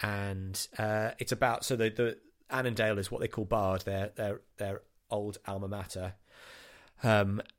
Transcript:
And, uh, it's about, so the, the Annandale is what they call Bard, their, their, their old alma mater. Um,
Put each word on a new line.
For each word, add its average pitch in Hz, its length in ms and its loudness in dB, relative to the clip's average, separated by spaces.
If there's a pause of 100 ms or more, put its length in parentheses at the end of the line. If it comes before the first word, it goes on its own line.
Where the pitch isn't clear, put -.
And, 98 640 -2 (140)
uh, 107 400 2
it's 120 140 -2
about, 117 320 2
so 131 100 0
the, 110 140 4
the 113 280 0 (320)
Annandale 113 500 2
is 98 120 -4
what 120 80 -4
they 117 80 -2
call 110 160 -2
Bard, 98 380 2
their, 98 340 -2
their, 104 260 -2 (160)
their 101 240 -4 (280)
old 104 360 -4
alma 98 220 -4
mater. 95 460 -6 (920)
Um, 104 380 6 (180)